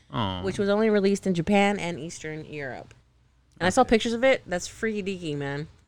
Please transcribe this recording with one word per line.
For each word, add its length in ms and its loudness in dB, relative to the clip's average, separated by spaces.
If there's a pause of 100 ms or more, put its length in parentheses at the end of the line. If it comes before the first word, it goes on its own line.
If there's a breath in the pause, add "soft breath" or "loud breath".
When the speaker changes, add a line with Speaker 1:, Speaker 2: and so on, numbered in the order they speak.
(120)
Speaker 1:
Aw. 320 -2
Speaker 2:
which 160 -4
was 80 2
only 220 4
released 360 2
in 80 2
Japan 460 2
and 180 -6
Eastern 460 -10
Europe. 500 -10 (680)
And 80 0
I 20 4
saw 120 4
Speaker 1:
Okay. 100 4
Speaker 2:
pictures 220 2
of 120 -4
it. 200 4
That's 220 -4
freaky 340 -6
deaky, 360 -6
man. 320 -6 (180)